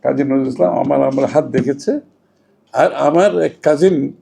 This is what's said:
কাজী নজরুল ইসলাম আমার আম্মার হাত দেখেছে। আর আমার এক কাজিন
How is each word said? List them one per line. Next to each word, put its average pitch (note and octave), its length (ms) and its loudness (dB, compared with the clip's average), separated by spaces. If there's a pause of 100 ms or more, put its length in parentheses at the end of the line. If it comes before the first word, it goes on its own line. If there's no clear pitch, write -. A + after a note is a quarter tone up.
কাজী C3+ 220 -2
নজরুল C3+ 240 0
ইসলাম C3 300 0
আমার C#3 240 0
আম্মার C3+ 240 0
হাত C#3+ 180 0
দেখেছে। C#3 560 -2 (720)
আর D3 200 2
আমার E3+ 480 2
এক D#3 120 -2 (100)
কাজিন D3+ 600 2